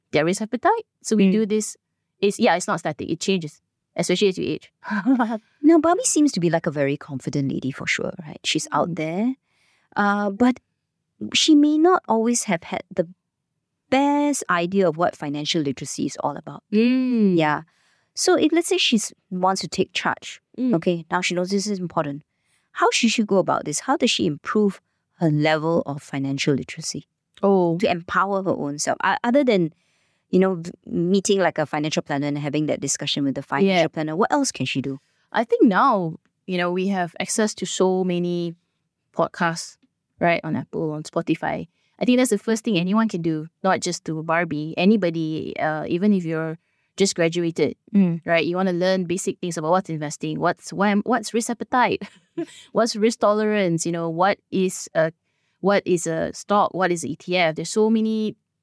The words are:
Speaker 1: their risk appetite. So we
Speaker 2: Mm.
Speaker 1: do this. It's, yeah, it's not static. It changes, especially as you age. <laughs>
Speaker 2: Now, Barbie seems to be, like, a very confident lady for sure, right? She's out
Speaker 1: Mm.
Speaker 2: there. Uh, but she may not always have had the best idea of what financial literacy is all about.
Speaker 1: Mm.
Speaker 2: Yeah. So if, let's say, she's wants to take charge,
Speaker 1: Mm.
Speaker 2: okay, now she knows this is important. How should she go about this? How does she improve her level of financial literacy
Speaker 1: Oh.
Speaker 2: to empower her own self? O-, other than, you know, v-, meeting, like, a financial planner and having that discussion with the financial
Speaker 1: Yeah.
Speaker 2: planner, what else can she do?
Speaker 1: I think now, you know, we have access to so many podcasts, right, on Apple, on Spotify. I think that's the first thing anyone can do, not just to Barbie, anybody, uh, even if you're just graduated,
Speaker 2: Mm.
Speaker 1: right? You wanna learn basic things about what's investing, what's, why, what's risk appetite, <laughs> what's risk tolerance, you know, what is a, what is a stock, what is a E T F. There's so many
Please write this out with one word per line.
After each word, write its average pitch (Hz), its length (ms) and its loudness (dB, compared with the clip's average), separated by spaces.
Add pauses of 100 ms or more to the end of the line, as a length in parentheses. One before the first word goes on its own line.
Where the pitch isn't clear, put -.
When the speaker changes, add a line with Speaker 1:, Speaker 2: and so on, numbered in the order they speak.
(120)
Speaker 1:
their 151 120 2
risk 185 180 0
appetite. 339 440 0 (160)
So - 140 0
we 196 120 6
Speaker 2:
Mm. 185 40 4
Speaker 1:
do 214 140 2
this. 214 300 -2 (440)
It's, 202 180 2
yeah, 214 160 4
it's 180 140 -2
not 175 100 -2
static. 151 320 -6
It 165 80 -4
changes, 180 420 -4 (360)
especially 180 320 2
as 180 100 -2
you - 80 -4
age. - 260 -8 (100)
<laughs> 220 580 0 (240)
Speaker 2:
Now, 330 140 8
Barbie 349 260 2
seems 302 280 4
to 185 80 -4
be, 165 100 2
like, 165 160 0
a 170 40 0
very 143 260 0
confident 143 540 -4
lady - 220 -4
for - 140 -12
sure, - 260 -4 (120)
right? - 200 -16
She's - 280 -4
out - 180 0
Speaker 1:
Mm. 170 60 -6
Speaker 2:
there. 180 380 -2 (600)
Uh, 202 340 0
but 247 300 2 (760)
she - 200 4
may 302 240 6
not 359 300 4
always 226 360 0
have 175 200 -2
had - 180 -8 (120)
the 170 140 -2 (840)
best 285 600 2
idea 180 380 2
of 156 80 0
what 175 200 2
financial 147 460 -2
literacy 143 440 -4
is 139 160 -8
all 143 140 -4
about. 147 260 -14 (100)
Speaker 1:
Mm. 233 640 4
Speaker 2:
Yeah. 151 260 2 (520)
So - 220 2
if, 311 160 2
let's 339 160 0
say, 359 100 0
she's - 340 0 (180)
wants 185 320 0
to 170 60 -8
take - 240 -4
charge, - 480 -6 (180)
Speaker 1:
Mm. 247 160 0
Speaker 2:
okay, 170 360 0
now 180 120 -2
she 180 120 -2
knows 180 160 -2
this 202 160 -2
is 208 120 -4
important. 156 440 -4 (500)
How - 200 2
should - 180 2
she 233 140 0
go 196 140 2
about 139 260 0
this? 147 160 -6
How - 160 0
does 233 140 0
she - 160 0
improve 196 540 0 (400)
her 165 100 2
level 156 560 2
of 143 160 -8
financial 139 520 -2
literacy - 520 -8 (360)
Speaker 1:
Oh. 180 360 4
Speaker 2:
to 202 120 2
empower 185 520 -2
her 185 140 -2
own 143 220 -6
self? - 260 -4
O-, 190 200 2
other 254 200 2
than, 185 280 2 (580)
you 180 100 4
know, 190 160 2
v-, 165 140 -10 (160)
meeting, 190 540 2
like, 165 180 0
a 151 80 0
financial 156 360 -2
planner 143 240 -4
and 147 120 -4
having 147 280 -2
that 139 140 -2
discussion 143 440 -4
with 139 100 -2
the 139 80 -6
financial 180 400 2
Speaker 1:
Yeah. 160 60 0
Speaker 2:
planner, 156 280 -6
what - 160 0
else 285 200 0
can 139 140 -6
she 135 160 -4
do? 135 160 -8 (340)
Speaker 1:
I 233 120 0
think 466 200 0
now, 196 520 2 (300)
you 185 120 -4
know, 175 140 0
we 185 160 -2
have 185 320 -2
access 214 360 -2
to 185 100 -6
so 185 380 2
many 175 500 -2 (600)
podcasts, - 600 -2 (440)
right, 170 240 2
on 156 120 -4
Apple, 156 360 -6
on 151 100 -8
Spotify. 165 640 -4 (300)
I - 60 -6
think 247 140 4
that's 254 120 2
the 202 80 2
first 220 260 -4
thing 220 120 0
anyone 202 320 2
can 175 140 -6
do, 156 240 -4 (160)
not 190 180 2
just - 260 -6
to 160 160 -6
Barbie, 160 540 -2
anybody, 165 800 0
uh, 156 300 -2
even 196 240 2
if 185 120 0
you're 160 340 -6 (380)
just 196 180 2
graduated, 170 640 0 (180)
Speaker 2:
Mm. 175 320 4
Speaker 1:
right? 165 180 2
You 175 120 -2
wanna 190 160 0
learn 185 320 2
basic 175 340 -4
things 175 180 -6
about 160 140 -2
what's 185 200 2
investing, 156 500 -6
what's, 170 320 -2
why, 196 220 0 (100)
what's 220 280 -2
risk 233 180 -2
appetite, 226 520 -2 (340)
<laughs> - 360 -12
what's 233 240 0
risk 220 240 0
tolerance, 208 640 2
you 175 60 -2
know, 165 180 -4
what 175 280 0 (120)
is 185 440 -2
a, 165 180 0 (480)
what 196 260 2
is 170 200 0
a 160 280 -4
stock, 202 400 0
what 180 160 0
is 170 140 -4
a 120 40 -6
E 156 80 -8
T 175 200 -4
F. 160 180 2
There's 165 160 -8
so 220 180 2
many 220 480 0 (260)